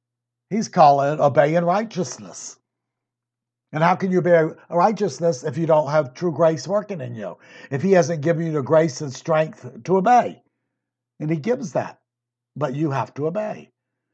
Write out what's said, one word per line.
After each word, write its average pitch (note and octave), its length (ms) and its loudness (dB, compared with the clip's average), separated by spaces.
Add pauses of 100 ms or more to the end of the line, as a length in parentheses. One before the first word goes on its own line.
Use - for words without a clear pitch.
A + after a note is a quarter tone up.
(520)
he's G#3 180 -4
calling C#3+ 460 6
it D#3 60 -4
obeying D3+ 440 2
righteousness. E3+ 960 -6 (1120)
And D3+ 100 -2
how F3+ 140 4
can F#3+ 160 -4
you F3+ 80 2
obey E3 260 4 (240)
righteousness F3 720 0
if D3 160 -6
you E3 80 -2
don't D3+ 240 2
have D3+ 240 0
true F3 180 -4
grace D#3 360 0
working G3+ 320 -4
in A#2+ 160 -10
you? F#2+ 200 -12 (360)
If C#3 100 -4
he F#3+ 100 2
hasn't E3 300 4
given E3 240 0
you D#3 60 -4
the D3+ 100 -2
grace D#3 380 2
and C#3+ 120 -8
strength D#3 720 -6
to F3+ 140 0
obey. A#3 440 2 (800)
And D3+ 120 -4
he E3 60 0
gives A3 360 -4
that, G#2 260 -6 (560)
but C#3 220 -6
you D3+ 160 -2
have B2+ 220 -6
to C#3+ 120 -6
obey. D#3+ 460 -8 (420)